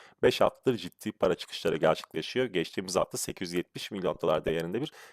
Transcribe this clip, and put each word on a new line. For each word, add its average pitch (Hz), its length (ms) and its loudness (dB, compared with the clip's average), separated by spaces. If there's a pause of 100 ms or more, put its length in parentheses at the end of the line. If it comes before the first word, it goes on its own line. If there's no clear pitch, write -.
(240)
Beş - 180 4
haftadır 117 360 2
ciddi - 340 -8
para 87 240 2
çıkışları - 420 -2
gerçekleşiyor. 80 680 0
Geçtiğimiz 92 500 -2
hafta 85 220 2
sekiz - 320 -6
yüz 85 80 -4
yetmiş - 340 -6
milyon 90 300 -2
dolar - 240 2
değerinde 87 360 -2
bir 151 100 -6 (220)